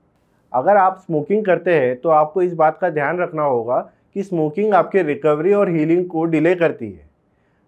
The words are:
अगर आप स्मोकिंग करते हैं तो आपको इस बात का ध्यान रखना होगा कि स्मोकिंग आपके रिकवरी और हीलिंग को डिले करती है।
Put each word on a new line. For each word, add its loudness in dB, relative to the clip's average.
अगर 2
आप 0
स्मोकिंग -2
करते 2
हैं 0
तो -4
आपको 2
इस 0
बात 2
का -2
ध्यान -2
रखना -4
होगा -2
कि -4
स्मोकिंग -2
आपके 2
रिकवरी 0
और 2
हीलिंग 0
को -4
डिले 2
करती -2
है। -20